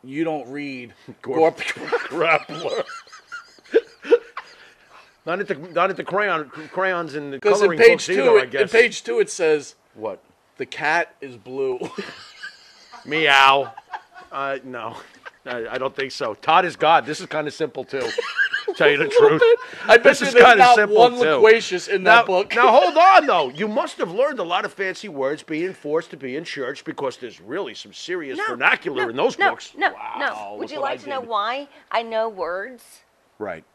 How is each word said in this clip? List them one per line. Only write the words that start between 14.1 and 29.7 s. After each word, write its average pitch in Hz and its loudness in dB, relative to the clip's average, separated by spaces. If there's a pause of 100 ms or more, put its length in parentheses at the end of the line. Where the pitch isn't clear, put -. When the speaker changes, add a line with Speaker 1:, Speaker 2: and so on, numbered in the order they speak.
Speaker 2:
Uh, 139 -8
no, 117 -14 (480)
I, 123 -10
I 127 -8
don't 135 -8
think 135 -10
so. 117 -8
Todd 170 2
is 160 -8
God. 156 2
This 151 -8
is 185 -14
kinda 151 -6
simple 139 -8
too. 135 -10
<laughs> 120 -6 (680)
tell 165 4
you 143 2
the 156 0
Speaker 1:
A 143 -4
little 143 6
Speaker 2:
truth. 156 2
Speaker 1:
bit. 466 6 (260)
I - 6
bet 233 4
Speaker 2:
This - 6
Speaker 1:
you - -2
Speaker 2:
is 254 -4
Speaker 1:
there's 240 10
Speaker 2:
kinda 233 6
Speaker 1:
not 247 8
Speaker 2:
simple, 208 2
Speaker 1:
one 240 8
Speaker 2:
too. 247 -6
Speaker 1:
loquacious 196 4
in 190 -2
that 220 8
Speaker 2:
Now, 226 0
Speaker 1:
book. 196 -2
Speaker 2:
now, 240 4
hold 302 4
on, 359 6
though. 170 0
You 175 -6
must 277 -6
have 214 -6
learned 262 -2
a 185 -6
lot 180 -4
of - -8
fancy 190 -8
words 143 -6
being 165 -6
forced 156 -6
to 170 -18
be 131 -10
in 165 -10
church 139 -10
because 139 -8
there's 107 -16
really 127 -10
some - -20
serious 165 -10
Speaker 3:
No, 415 -6
Speaker 2:
vernacular - -2
Speaker 3:
no, - -6
Speaker 2:
in 117 -6
those 214 -2
Speaker 3:
no, 381 0
Speaker 2:
books. - -14